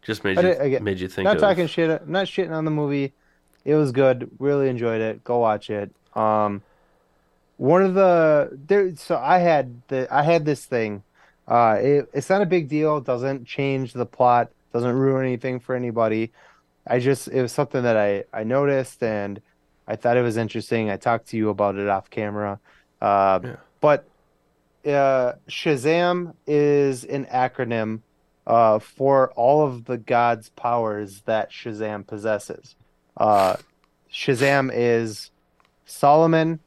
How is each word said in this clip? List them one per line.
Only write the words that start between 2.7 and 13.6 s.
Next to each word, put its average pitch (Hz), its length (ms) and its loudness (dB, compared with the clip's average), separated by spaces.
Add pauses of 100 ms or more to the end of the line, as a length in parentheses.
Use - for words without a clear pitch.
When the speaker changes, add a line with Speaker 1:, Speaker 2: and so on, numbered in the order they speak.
Speaker 2:
movie. 143 420 -4 (540)
It 143 80 2
was 151 180 2
good. 127 460 2
Really 139 320 0
enjoyed 113 320 -2
it. 110 220 -6
Go 120 160 -2
watch 107 280 0
it. 101 220 -6 (240)
Um, 107 480 0 (960)
one 160 240 4
of 190 100 0
the, 160 760 2
there, 190 300 0
so - 220 -6
I 151 220 2
had 135 480 0
the, 131 220 -4
I 143 120 2
had 160 240 2
this 147 180 -4
thing. 107 380 -4 (440)
Uh, 117 340 4
it, 139 340 2
it's 139 160 -4
not 190 100 2
a 202 60 0
big 160 220 0
deal. 151 320 0
Doesn't 127 460 -4
change 135 460 -4